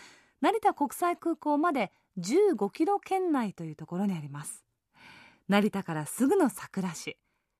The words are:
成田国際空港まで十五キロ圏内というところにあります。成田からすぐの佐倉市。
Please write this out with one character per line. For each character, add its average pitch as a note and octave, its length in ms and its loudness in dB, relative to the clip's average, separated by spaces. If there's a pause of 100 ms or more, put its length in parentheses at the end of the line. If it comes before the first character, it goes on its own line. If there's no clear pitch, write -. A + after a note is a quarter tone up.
(420)
成 F#4 180 2
田 - 140 2
国 D4 200 -2
際 F4 220 0
空 E4 220 -4
港 D4 200 0
ま E4 140 2
で A3+ 220 -2 (240)
十 D4 380 4
五 G3+ 140 0
キ D#4+ 160 -2
ロ G4+ 140 2
圏 F#4 320 -2
内 A#3+ 220 0
と E3+ 100 -10
い D#3+ 80 -8
う D#3 40 -12
と D#3+ 100 -14
こ F3 140 -6
ろ G3+ 80 0
に G3 60 0
あ E3+ 60 -4
り D3 80 -10
ま C#3+ 160 -10
す。 - 220 -14 (800)
成 G3+ 240 4
田 G3 120 -6
か E3+ 100 -6
ら D#3 120 -4
す A#3 220 0
ぐ E4 80 4
の F4 140 4
佐 - 200 -12
倉 F#3 260 -6
市。 - 220 -12 (420)